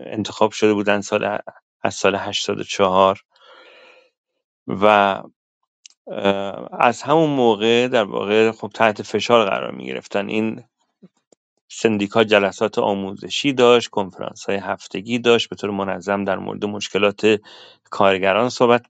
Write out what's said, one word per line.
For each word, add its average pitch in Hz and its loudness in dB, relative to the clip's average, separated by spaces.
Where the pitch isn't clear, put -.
انتخاب 107 -2
شده 107 2
بودند 101 0
سال، 104 -4
از 101 -4
سال 98 0
هشتاد 101 -6
و 101 -8
چهار 95 2
و، 98 -2
اه، 98 -4
از 120 0
همون 156 2
موقع 117 2
در 127 0
واقع 107 0
خب 110 -12
تحت 107 0
فشار 107 2
قرار 62 -4
می‌گرفتن. 65 -8
این 110 -4
سندیکا 107 0
جلسات 101 2
آموزشی 101 -4
داشت، 120 4
کنفرانس‌های 98 -8
هفتگی 98 -6
داشت، 117 2
به - -10
طور 104 -6
منظم 98 -2
در 95 -2
مورد 98 -6
مشکلات 104 0
کارگران 98 2
صحبت 120 2